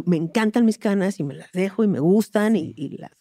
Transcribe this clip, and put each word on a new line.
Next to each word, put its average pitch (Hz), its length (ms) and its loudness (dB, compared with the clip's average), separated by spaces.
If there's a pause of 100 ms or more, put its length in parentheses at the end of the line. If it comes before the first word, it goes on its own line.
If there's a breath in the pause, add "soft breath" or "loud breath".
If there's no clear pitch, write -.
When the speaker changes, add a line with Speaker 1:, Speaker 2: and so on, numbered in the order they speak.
Speaker 1:
me 175 120 2
encantan 220 500 0
mis 220 120 2
canas 196 420 -2
y 151 40 -4
me 135 100 -6
las - 180 -20
dejo 190 320 -2
y 208 40 4
me 143 120 0
gustan 208 560 2
y, 151 180 -6
Speaker 2:
Sí. - 20 -20
Speaker 1:
y 139 220 -10
las - 220 -20